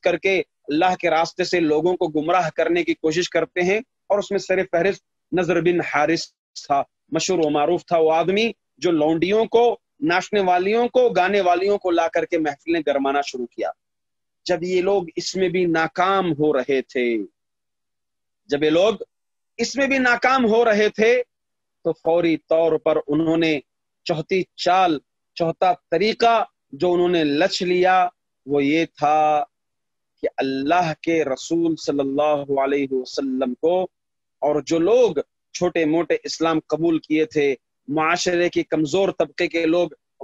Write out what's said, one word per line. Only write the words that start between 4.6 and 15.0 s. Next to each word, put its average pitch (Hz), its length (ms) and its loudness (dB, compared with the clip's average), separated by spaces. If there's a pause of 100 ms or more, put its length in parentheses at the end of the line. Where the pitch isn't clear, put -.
फहरिस्त 180 400 -2 (320)
नजर 175 260 0
बिन 175 240 2
हारिस 156 460 -2 (340)
था, 139 200 0 (300)
मशहूर 165 320 0
व - 20 2
मारूफ 151 340 0 (100)
था 165 60 4
वो 160 100 4
आदमी, 185 460 0 (260)
जो 170 100 0
लौंडियों 165 560 2
को, 233 340 2 (220)
नाचने 185 380 0
वालियों 190 480 0
को, 247 220 2
गाने 190 300 0
वालियों 185 380 2
को 185 120 -2
ला 165 180 2
करके 170 300 -2
महफिलें 156 480 -4
गरमाना 139 360 0
शुरू 123 240 -8
किया। 107 260 -8 (720)
जब 175 180 -2
ये 180 180 0
लोग 190 240 0 (100)